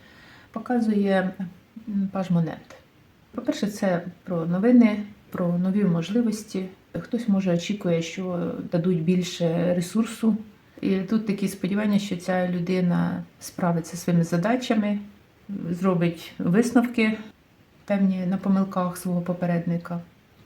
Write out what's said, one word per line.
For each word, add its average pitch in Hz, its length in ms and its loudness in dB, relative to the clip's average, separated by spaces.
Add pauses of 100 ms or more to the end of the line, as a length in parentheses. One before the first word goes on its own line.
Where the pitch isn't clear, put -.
(520)
показує, 202 800 2 (580)
м, 196 240 0
паж 190 180 -2
монет. - 460 -2 (580)
По-перше, - 320 -4
це 185 360 -2 (220)
про 165 220 -4
новини, 208 560 4 (300)
про 175 260 0
нові 190 260 2
можливості. 185 800 0 (360)
Хтось, 233 280 -6
може, 190 260 2
очікує, 170 480 0
що 175 500 -4 (200)
дадуть 175 300 2
більше 175 720 2
ресурсу. 214 600 0 (440)
І 196 160 2
тут 214 300 0
такі 196 220 0
сподівання, 202 500 0
що - 180 -2
ця 185 320 0
людина 175 760 0 (180)
справиться 170 560 -2
зі - 60 -10
своїми 170 220 4
задачами, 208 720 0 (720)
зробить 175 680 0
висновки 220 800 2 (640)
певні 190 420 0
на 185 100 0
помилках 190 600 0
свого 175 240 -2
попередника, 170 800 -2 (460)